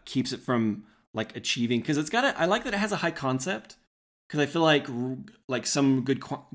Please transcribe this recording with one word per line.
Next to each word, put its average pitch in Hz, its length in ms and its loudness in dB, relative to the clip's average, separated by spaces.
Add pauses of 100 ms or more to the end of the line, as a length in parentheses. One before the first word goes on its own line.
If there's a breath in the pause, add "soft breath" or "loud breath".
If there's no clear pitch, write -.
keeps 131 280 -2
it 123 80 -8
from, 113 460 0 (280 soft breath)
like, 110 220 -6
achieving, 120 460 0
'cause 143 160 0
it's 151 120 -2
got 240 140 2
a, 277 140 0
I 165 80 4
like 214 180 2
that 233 100 -4
it 196 40 -2
has 208 120 -2
a 196 60 0
high 165 160 -2
concept, 139 640 -4 (520)
'cause 147 120 -2
I 143 60 4
feel 165 160 0
like 147 280 4
r-, 127 260 -4 (300)
like, 123 200 -4
some 135 360 4
good 131 180 0
co-, - 340 -12